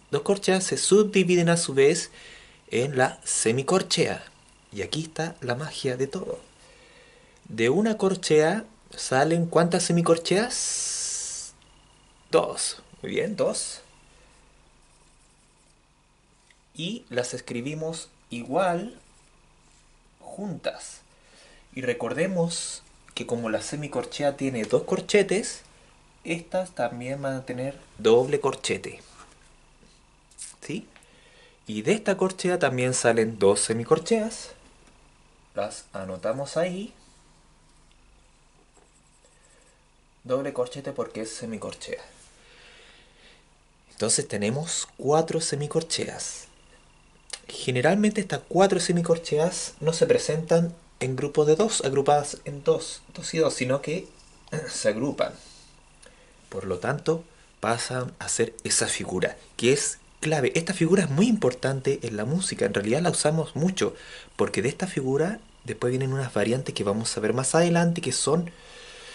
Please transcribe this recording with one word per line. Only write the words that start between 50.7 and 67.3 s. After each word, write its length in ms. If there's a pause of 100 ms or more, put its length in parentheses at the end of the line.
en 160
grupos 300
de 100
dos, 280
agrupadas 600
en 200
dos, 380 (120)
dos 180
y 60
dos, 160
sino 260
que 280 (300)
<clears throat> 300
se 200
agrupan. 440 (1160)
Por 180
lo 120
tanto, 460 (360)
pasan 580
a 100
ser 260 (100)
esa 220
figura, 500 (200)
que 160
es 260 (260)
clave. 300
Esta 180
figura 300
es 80
muy 180
importante 760
en 140
la 80
música, 400
en 80
realidad 300
la 80
usamos 440
mucho, 400 (420)
porque 260
de 80
esta 160
figura 520 (260)
después 260
vienen 240
unas 180
variantes 420
que 80
vamos 320
a 60
ver 140